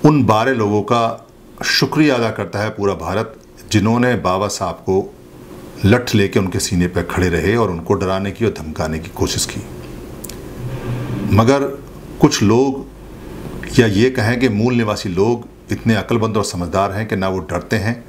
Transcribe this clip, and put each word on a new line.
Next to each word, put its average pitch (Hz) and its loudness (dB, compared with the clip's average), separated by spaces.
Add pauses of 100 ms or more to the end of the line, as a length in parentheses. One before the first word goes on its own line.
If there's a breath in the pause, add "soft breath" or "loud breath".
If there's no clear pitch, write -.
उन 151 8
बारह 110 4
लोगों 104 2
का 117 0 (400)
शुक्रिया 143 2
अदा 117 2
करता 101 -6
है 107 -2
पूरा 101 0
भारत, 92 -4 (360)
जिन्होंने 117 4
बाबा 92 0
साहब 87 -4
को 95 0 (720)
लठ - 4
लेके 101 2
उनके 95 -2
सीने 87 0
पर 87 -2
खड़े 90 0
रहे 98 0
और 107 0
उनको 82 -2
डराने 95 -2
की 113 -4
और 101 0
धमकाने 78 -6
की - -12
कोशिश - -2
की। - -8 (1700)
मगर 120 4 (580)
कुछ - 4
लोग - 0
या 117 6
ये 107 4
कहें 120 0
कि 127 4
मूल 113 2
निवासी 107 0
लोग 110 0 (240)
इतने 110 2
अक्लमंद 107 0
और 101 0
समझदार 95 -2
हैं 107 -4
कि 110 -2
ना 95 -2
वो 92 -2
डरते 90 -4
हैं 113 -2